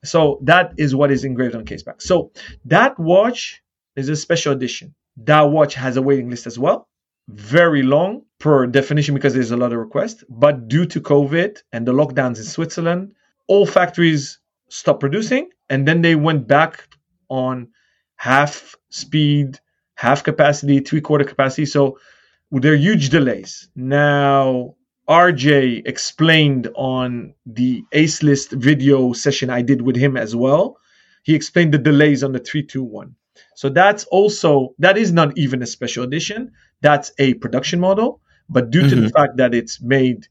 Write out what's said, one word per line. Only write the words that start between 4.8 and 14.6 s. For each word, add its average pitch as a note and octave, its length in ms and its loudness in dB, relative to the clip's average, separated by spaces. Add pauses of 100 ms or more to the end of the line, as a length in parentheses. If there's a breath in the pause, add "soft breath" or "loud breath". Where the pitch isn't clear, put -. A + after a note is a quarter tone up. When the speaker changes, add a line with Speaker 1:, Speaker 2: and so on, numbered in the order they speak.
Speaker 1:
That D3+ 260 4
watch D3+ 240 0
has C3 220 -6
a C3 60 -2
waiting C3 280 0
list A#2 160 -12
as A#2 120 -14
well. D#3+ 300 -2 (400)
Very C#3 540 0
long D#3+ 400 0 (160)
per C#3+ 280 2
definition C#3+ 480 0
because C3+ 200 0
there's B2 160 -2
a A#2+ 60 -2
lot A#2+ 160 -2
of A#2+ 60 -4
requests. D#3 500 -8
But B2 400 0
due D#3+ 180 0
to E3 140 -8
covid D3 580 0 (140)
and A#2 140 -6
the B2 60 0
lockdowns B2+ 460 0
in A2 60 -16
Switzerland, E3+ 680 -6 (340)
all G3 200 4
factories E3+ 720 0 (300)